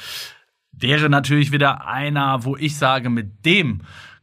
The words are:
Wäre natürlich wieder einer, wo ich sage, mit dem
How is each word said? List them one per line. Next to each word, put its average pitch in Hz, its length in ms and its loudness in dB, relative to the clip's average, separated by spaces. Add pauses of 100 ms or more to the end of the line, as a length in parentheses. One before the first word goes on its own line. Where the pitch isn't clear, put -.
(720)
Wäre 147 380 2
natürlich 143 420 2
wieder 143 340 0
einer, 135 600 -2
wo 135 100 -4
ich 151 220 -4
sage, 131 320 0
mit 117 360 -4
dem 160 360 2 (420)